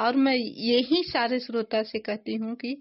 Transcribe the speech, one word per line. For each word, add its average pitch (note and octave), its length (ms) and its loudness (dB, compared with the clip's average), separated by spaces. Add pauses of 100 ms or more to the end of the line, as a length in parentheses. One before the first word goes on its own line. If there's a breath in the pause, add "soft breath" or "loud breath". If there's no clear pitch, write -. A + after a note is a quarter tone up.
और A#3+ 160 2
मैं C4+ 180 4
यही B3 720 2
सारे B3+ 360 0
श्रोता A3+ 420 -2
से A3 160 -8
कहती A3 360 -6
हूँ A3 220 -6
कि A#3+ 240 -6